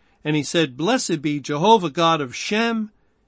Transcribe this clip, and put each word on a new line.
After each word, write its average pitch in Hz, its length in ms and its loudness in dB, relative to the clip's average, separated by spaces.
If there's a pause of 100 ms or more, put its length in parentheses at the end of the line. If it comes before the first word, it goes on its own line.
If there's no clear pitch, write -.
(220)
And 151 140 -2
he 147 80 0
said, 151 320 0
Blessed 175 460 0
be 147 180 -2
Jehovah 170 500 2
God 165 300 2
of 127 160 -6
Shem, 220 560 -2 (360)